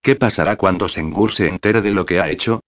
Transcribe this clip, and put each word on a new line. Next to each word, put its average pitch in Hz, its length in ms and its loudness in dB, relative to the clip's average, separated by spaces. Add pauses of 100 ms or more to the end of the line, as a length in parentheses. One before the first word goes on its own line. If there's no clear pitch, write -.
¿Qué 135 140 2
pasará 90 400 0
cuando 92 340 0
Sengur 87 440 -2
se 92 160 0
entere 104 340 0
de 101 100 0
lo 92 140 0
que 87 140 0
ha 80 100 0
hecho? 110 380 -4